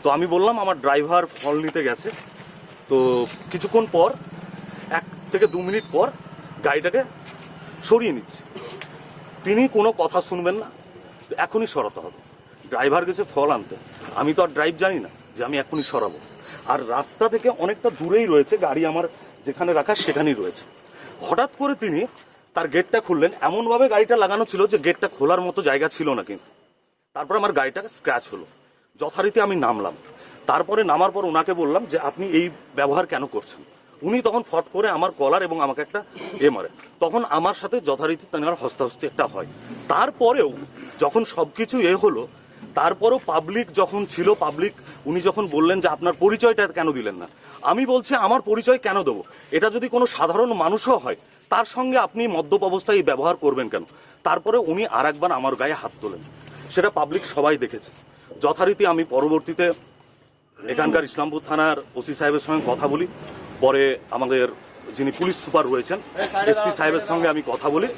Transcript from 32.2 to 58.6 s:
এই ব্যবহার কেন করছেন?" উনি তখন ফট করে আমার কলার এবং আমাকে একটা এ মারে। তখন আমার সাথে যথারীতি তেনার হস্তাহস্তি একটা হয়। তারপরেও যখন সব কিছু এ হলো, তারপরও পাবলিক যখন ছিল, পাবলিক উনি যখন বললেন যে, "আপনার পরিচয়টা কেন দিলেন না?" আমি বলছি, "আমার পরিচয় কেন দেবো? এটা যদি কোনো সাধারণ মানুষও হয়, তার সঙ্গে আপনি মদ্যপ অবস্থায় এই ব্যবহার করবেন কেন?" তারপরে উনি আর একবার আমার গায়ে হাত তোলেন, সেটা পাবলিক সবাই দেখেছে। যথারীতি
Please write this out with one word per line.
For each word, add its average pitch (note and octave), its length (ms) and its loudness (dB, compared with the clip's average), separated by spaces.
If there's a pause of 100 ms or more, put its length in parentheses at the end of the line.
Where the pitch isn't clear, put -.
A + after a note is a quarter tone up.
এই F3 220 2 (260)
ব্যবহার C#3+ 300 2
কেন C#3 200 -4
করছেন?" - 380 -10 (380)
উনি A3+ 200 0
তখন A3+ 300 0
ফট E3 220 -2
করে G#3 160 0
আমার F3 220 0
কলার D3+ 320 2
এবং E3 180 -2
আমাকে C3+ 200 -2
একটা G#3 220 -6 (360)
এ C#3+ 100 6
মারে। G2 180 -4 (320)
তখন F3 300 0
আমার E3 240 2
সাথে G3 260 -4
যথারীতি D#3 520 -2
তেনার D#3+ 240 -2
হস্তাহস্তি B2+ 520 -6
একটা C3+ 180 -2
হয়। F#2+ 200 -8 (420)
তারপরেও A#3 640 2 (480)
যখন G#3+ 260 2
সব E3 300 -2
কিছু A3+ 240 -2
এ F#3 160 4
হলো, F#3 320 2 (480)
তারপরও F#3 500 2
পাবলিক E3 480 -2
যখন G3 320 0
ছিল, F3+ 280 2
পাবলিক E3 400 -2 (320)
উনি E3 160 -2
যখন F#3+ 260 0
বললেন D#3+ 320 2
যে, F3 80 0
"আপনার E3 260 0
পরিচয়টা G#3+ 540 4
কেন E3 240 -2
দিলেন G#2+ 240 -4
না?" E2+ 120 -14 (340)
আমি G#3 240 2
বলছি, B3+ 300 0
"আমার A3+ 260 2
পরিচয় A3 360 2
কেন G3 260 -2
দেবো? - 200 -2 (280)
এটা D#3+ 180 2
যদি A#3 180 -4
কোনো A#3+ 200 2
সাধারণ G#3 460 2
মানুষও G#3 440 2
হয়, - 180 -4 (340)
তার A3 160 2
সঙ্গে B3+ 320 -2
আপনি A#3+ 300 0
মদ্যপ E3+ 360 0
অবস্থায় F#3+ 340 2
এই F3+ 60 4
ব্যবহার D3 320 2
করবেন C3 340 0
কেন?" F#2 140 -4 (400)
তারপরে F3 340 2
উনি G3 300 0
আর A#2+ 180 0
একবার D#3 260 0
আমার C3 240 0
গায়ে C#3 180 -2
হাত A#2+ 180 -8 (100)
তোলেন, G2 180 -8 (520)
সেটা F3+ 180 2
পাবলিক D3+ 360 -2
সবাই D3 320 2
দেখেছে। A#2 340 -6 (500)
যথারীতি F#3 440 2